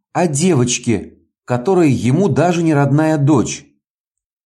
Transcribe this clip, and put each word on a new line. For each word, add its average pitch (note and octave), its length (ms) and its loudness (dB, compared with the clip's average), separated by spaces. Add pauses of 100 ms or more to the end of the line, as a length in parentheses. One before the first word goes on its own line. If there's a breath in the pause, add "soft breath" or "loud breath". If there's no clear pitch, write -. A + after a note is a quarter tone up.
(120)
а E3 140 0
девочке, C3+ 960 -2 (260)
которая D#3+ 420 0
ему C3 420 0
даже E3+ 340 0
не D#3+ 100 0
родная D3 440 0
дочь». C#3 500 0 (800)